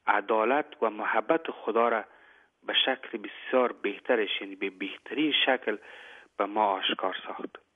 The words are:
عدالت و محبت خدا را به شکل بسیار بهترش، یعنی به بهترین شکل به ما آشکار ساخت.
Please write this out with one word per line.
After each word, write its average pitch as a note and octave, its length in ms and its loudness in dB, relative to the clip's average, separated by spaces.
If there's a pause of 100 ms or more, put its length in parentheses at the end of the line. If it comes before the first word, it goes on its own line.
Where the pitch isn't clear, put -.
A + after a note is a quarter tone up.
عدالت A2 580 2 (160)
و A2+ 80 4
محبت A2 600 0
خدا A#2 380 2
را A2+ 140 0 (600)
به - 100 -4 (120)
شکل - 320 -4
بسیار A#2+ 560 0
بهترش، G2+ 560 0 (120)
یعنی G2 140 -10
به G2 140 -4
بهترین G#2 640 -4 (120)
شکل A#2+ 320 2 (600)
به G#2 80 0
ما G#2+ 200 2
آشکار F#2+ 500 0 (120)
ساخت. - 220 -10 (260)